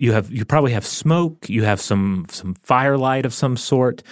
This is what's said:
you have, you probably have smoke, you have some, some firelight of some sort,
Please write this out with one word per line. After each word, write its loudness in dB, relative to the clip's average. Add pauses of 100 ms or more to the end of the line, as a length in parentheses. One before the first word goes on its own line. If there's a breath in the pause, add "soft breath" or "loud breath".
you 2
have, 0
you -4
probably 2
have -2
smoke, -2
you 0
have 2
some, -2
some -8 (100)
firelight 2
of -2
some -2
sort, 0